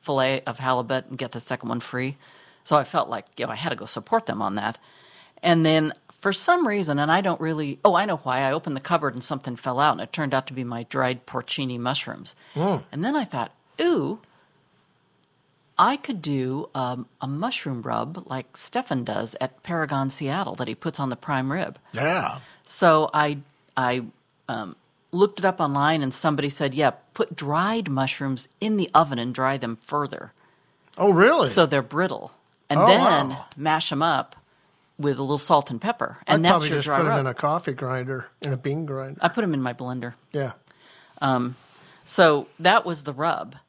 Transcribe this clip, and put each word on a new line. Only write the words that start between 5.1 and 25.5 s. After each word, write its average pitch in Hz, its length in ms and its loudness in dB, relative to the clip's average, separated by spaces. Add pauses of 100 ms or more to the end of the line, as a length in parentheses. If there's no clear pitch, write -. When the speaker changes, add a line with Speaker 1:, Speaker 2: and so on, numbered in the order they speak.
Speaker 1:
And 165 220 4
then 156 260 4 (300)
for 202 100 0
some 349 340 2
reason, 185 340 0
and 147 120 2
I 175 80 6
don't 185 220 0
really, 156 420 -4
oh, 160 120 8
I 190 100 4
know 185 120 -2
why, 127 260 -2
I 135 100 2
opened 143 240 -2
the 131 40 -6
cupboard 151 320 0
and 123 100 -10
something 139 340 -6
fell 127 240 -4
out, 147 120 6
and 101 80 -4
it 117 120 -10
turned 143 200 -2
out 131 140 0
to 135 60 -14
be 127 100 -6
my 117 200 -8
dried 127 420 -2
porcini 127 520 -6
mushrooms. 120 560 -6 (220)
Speaker 2:
Mm. 165 280 0 (100)
Speaker 1:
And 151 100 -4
then 269 140 -2
I 247 80 -2
thought, 120 260 -6 (300)
ooh, 220 380 0 (1600)
I 226 180 6
could 226 260 -8
do, 135 500 -2
um, 127 320 -4 (160)
a 131 60 -6
mushroom 143 560 -4
rub 127 440 -4
like - 300 -10
Stefan 160 460 -4
does 110 360 -4
at - 220 -6
Paragon 147 480 -2
Seattle 147 460 -6
that 123 120 -6
he 113 60 -6
puts - 260 -8
on 135 100 -2
the 123 60 -4
prime 135 360 -4
rib. 175 260 -4 (160)
Speaker 2:
Yeah. 139 460 -2 (260)
Speaker 1:
So 156 480 4
I, 151 240 2 (380)
I, 127 280 0 (460)
um, 110 260 -6 (360)
looked 202 280 2
it 185 60 0
up 185 160 2